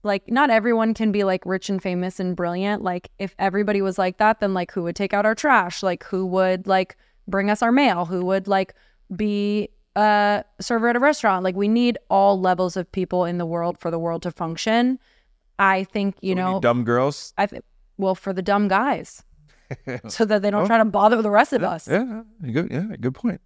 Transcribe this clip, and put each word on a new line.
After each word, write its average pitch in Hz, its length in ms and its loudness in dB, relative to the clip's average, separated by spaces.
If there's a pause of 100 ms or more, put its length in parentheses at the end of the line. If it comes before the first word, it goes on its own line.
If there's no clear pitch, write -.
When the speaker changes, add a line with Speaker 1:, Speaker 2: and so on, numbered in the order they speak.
Speaker 1:
like, 196 260 -2
not 269 200 2
everyone 226 460 2
can 220 160 0
be, 202 120 0
like, 185 220 0
rich 185 240 -4
and 190 120 -2
famous 180 380 -4
and 180 160 -4
brilliant. 180 460 -2
Like, 180 380 -6
if 196 180 -10
everybody 196 460 0
was 190 160 -2
like 185 180 0
that, 220 220 2
then, 202 160 0
like, 180 160 -2
who 185 100 -4
would 170 140 -4
take 196 180 -2
out 208 140 2
our 220 80 2
trash? 214 480 0
Like, 180 220 -2
who 190 200 -4
would, 185 400 0
like, 190 320 0 (300)
bring 196 240 0
us 214 100 0
our 233 100 2
mail? 220 340 2
Who 180 200 -4
would, 190 220 0
like, 190 260 0 (420)
be 208 540 -2 (260)
a 208 480 2 (160)
server 233 300 0
at 233 60 0
a 240 40 0
restaurant? 233 440 2
Like, 185 120 0
we 202 120 0
need 240 320 2 (100)
all 196 320 4
levels 180 340 0
of 180 160 -6
people 180 340 -2
in 175 120 -4
the 170 80 -4
world 170 320 -4
for 170 140 -6
the 165 80 -4
world 165 240 -4
to 175 80 -6
function. 220 680 -2 (600)
I 190 240 2
think, 196 380 -4
you 190 120 -4
Speaker 2:
So - 40 0
we 185 80 -2
need 185 80 0
Speaker 1:
know, - 80 -2
Speaker 2:
dumb 120 220 2
girls? 127 540 -2
Speaker 1:
I 196 80 2
th-, - 160 -12 (360)
well, 190 180 0
for 196 180 -8
the 185 80 -4
dumb 202 280 2
guys, 202 540 -2 (440)
Speaker 2:
<laughs> 127 400 -12
Speaker 1:
so 220 180 0
that 208 160 2
they 202 80 0
don't 202 140 0
Speaker 2:
Oh. 196 40 0
Speaker 1:
try 226 120 4
to 220 60 6
bother 214 360 4
the 214 80 0
rest 226 240 4
of 226 80 0
Speaker 2:
Yeah, 175 80 -2
Speaker 1:
us. 165 180 -8
Speaker 2:
yeah, 226 340 -2 (220)
yeah. 120 80 -6
Good, 147 200 -2
yeah, 185 280 -6
good 127 140 -2
point. - 320 -4